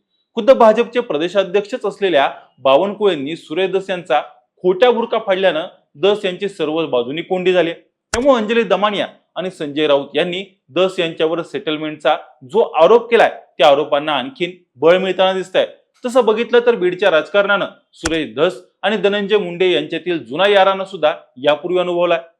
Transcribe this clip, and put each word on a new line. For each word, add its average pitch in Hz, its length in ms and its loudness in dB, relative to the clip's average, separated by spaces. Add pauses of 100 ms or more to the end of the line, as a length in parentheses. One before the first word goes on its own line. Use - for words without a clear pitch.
(360)
खुद्द 220 160 4
भाजपचे 233 480 2
प्रदेशाध्यक्षच 196 840 -4
असलेल्या 175 440 0 (300)
बावनकुळेंनी 165 760 0
सुरेश 175 340 -6
धस 190 200 -4
यांचा 170 320 -2 (420)
खोट्या 185 280 2
बुरका 226 340 -2
फाडल्यानं 185 420 0 (280)
धस 196 300 0
यांची 185 240 -6
सर्व 160 380 -4
बाजूनी 131 340 -4
कोंडी 180 320 -2
झाली. 170 200 0
त्यामुळे 247 680 -2
अंजली 226 220 0
दमानिया 190 440 -2 (280)
आणि 180 160 -8
संजय 151 360 -4
राऊत 139 280 0
यांनी 175 280 -4 (320)
धस 185 240 0
यांच्यावर 165 420 -2
सेटलमेंटचा 156 760 -4 (280)
जो 135 160 -2
आरोप 214 520 4
केलाय, 190 180 6 (280)
त्या 170 100 6
आरोपांना 147 460 2
आणखीन 135 380 -6 (240)
बळ 156 220 4
मिळताना 190 360 0
दिसतंय. 175 340 -2 (380)
तसं 240 200 0
बघितलं 226 400 0
तर 240 100 2
बीडच्या 180 360 0
राजकारणानं 196 540 0 (280)
सुरेश 156 420 -6
धस 175 240 0 (220)
आणि 208 160 -2
धनंजय 202 400 0
मुंडे 180 340 -2
यांच्यातील 156 540 -4
जुना 151 220 0
याराना 190 380 2
सुद्धा 165 280 -2 (300)
यापूर्वी 151 360 0
अनुभवलाय. 175 400 0 (200)